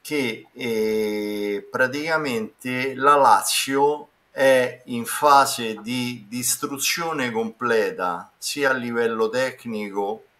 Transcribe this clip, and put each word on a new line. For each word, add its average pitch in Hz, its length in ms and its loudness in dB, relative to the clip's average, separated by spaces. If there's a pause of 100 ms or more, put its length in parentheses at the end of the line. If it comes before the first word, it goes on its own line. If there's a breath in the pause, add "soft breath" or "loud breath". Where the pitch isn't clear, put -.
che, 127 540 -4
eh, 107 1160 -2
praticamente 127 1200 -2
la 139 220 4
Lazio 139 920 4 (220)
è 131 560 2
in 117 180 -6
fase 127 800 2
di 123 440 -4
distruzione 135 1040 -4
completa, 104 1080 -2
sia 139 320 -2
a - 20 2
livello 117 560 0
tecnico 110 960 -4 (160)